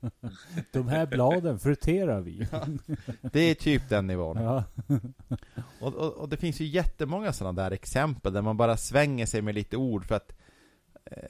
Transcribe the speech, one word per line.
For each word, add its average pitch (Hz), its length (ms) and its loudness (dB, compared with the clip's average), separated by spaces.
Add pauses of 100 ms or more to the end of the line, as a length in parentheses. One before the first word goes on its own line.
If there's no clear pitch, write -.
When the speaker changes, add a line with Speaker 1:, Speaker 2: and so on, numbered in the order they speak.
(280)
Speaker 1:
<laughs> 135 440 -8
De 131 160 0
här 156 180 2
bladen 135 540 2
fruterar 147 640 2
vi. 90 300 -6
Speaker 2:
Ja, 156 140 -4 (560)
det 131 180 0
är 165 160 6
typ 139 340 2
den 101 180 2
nivån. 90 360 -2
Speaker 1:
Ja. 120 200 0 (1160)
Speaker 2:
Och, 127 140 -4
och, 156 200 -4
och 147 160 -10
det 147 80 -2
finns 160 220 -2
ju 156 60 -4
jättemånga 160 680 0
såna 95 200 -4
där 95 180 -2
exempel 127 640 -2
där 101 80 0
man 110 160 0
bara 117 200 4
svänger 131 480 2
sig 110 160 0
med 104 140 -2
lite 107 220 -2
ord 120 280 0
för 110 100 0
att, - 180 -4 (720)
eh, - 240 -14